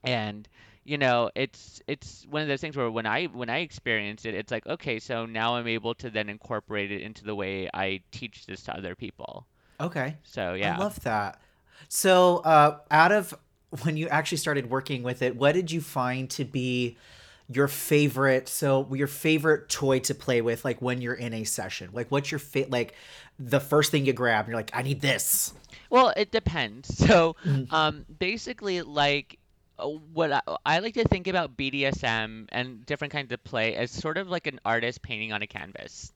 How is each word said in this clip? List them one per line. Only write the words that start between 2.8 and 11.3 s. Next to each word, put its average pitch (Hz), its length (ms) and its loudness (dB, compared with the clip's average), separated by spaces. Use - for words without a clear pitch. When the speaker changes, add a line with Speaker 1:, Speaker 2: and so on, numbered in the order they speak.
Speaker 1:
when 113 160 -4
I, 120 200 0
when 123 240 -8
I 127 100 -2
experienced 110 680 -4
it, 110 100 -6
it's 104 160 -6
like, 113 160 -6
"Okay, 127 320 -6
so 117 260 -6
now 113 300 -2
I'm 120 120 -4
able 113 280 -2
to 123 140 -12
then 107 180 -4
incorporate 104 640 -6
it 101 100 -6
into 104 220 -16
the 104 120 -6
way 98 380 -4
I 95 280 -2
teach - 340 -16
this 95 180 -14
to - 120 -10
other 92 200 -10
people." - 500 -14
Speaker 2:
Okay. 151 440 -6
Speaker 1:
So, 90 320 -6
yeah. 95 200 -2
Speaker 2:
I - 40 -6
love - 240 -4
that. 104 360 -2